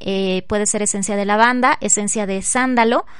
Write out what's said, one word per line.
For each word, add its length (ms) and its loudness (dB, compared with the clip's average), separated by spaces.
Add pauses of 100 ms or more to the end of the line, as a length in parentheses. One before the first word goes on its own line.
eh, 480 -2
puede 180 -2
ser 160 -2
esencia 340 -2
de 80 0
lavanda, 560 4
esencia 460 -2
de 160 -4
sándalo. 640 2 (120)